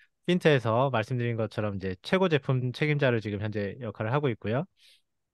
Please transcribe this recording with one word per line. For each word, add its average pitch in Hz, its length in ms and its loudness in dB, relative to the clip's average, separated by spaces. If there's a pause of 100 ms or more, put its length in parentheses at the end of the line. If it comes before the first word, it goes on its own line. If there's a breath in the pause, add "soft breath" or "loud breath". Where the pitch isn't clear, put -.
(260 soft breath)
핀트에서 139 640 4
말씀드린 120 460 -2
것처럼 107 400 -4
이제 92 260 -6
최고 190 260 2
제품 127 440 0
책임자를 143 480 2
지금 101 220 -4
현재 104 380 -4
역할을 110 320 -6
하고 147 180 0
있고요. 117 340 -2 (680 soft breath)